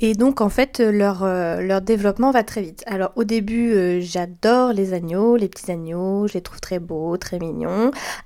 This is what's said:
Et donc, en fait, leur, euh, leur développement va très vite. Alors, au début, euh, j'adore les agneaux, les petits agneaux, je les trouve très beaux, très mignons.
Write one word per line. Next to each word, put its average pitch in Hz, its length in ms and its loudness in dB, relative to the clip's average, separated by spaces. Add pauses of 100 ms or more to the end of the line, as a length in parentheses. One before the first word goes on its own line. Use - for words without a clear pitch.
Et 220 140 2
donc, 254 260 2
en 202 80 4
fait, 254 320 0
leur, 202 420 2
euh, 180 380 0
leur 190 220 0
développement 208 480 2
va 240 140 4
très 220 180 -6
vite. 165 240 -12
Alors, 190 280 -4
au 233 100 0
début, 226 500 0
euh, 180 260 2
j'adore 180 720 2
les 196 220 0
agneaux, 185 420 2
les 202 120 2
petits - 220 -10
agneaux, 180 560 -2
je 208 60 -2
les 180 80 -2
trouve - 200 -16
très 180 180 -6
beaux, 170 400 -4
très - 200 -8
mignons. 170 520 -2 (360)